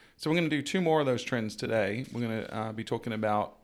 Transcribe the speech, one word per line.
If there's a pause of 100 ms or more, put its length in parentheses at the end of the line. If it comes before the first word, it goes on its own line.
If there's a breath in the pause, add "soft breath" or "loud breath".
(160 soft breath)
So
we're
gonna
do
two
more
of
those
trends
today.
We're
gonna,
uh,
be
talking
about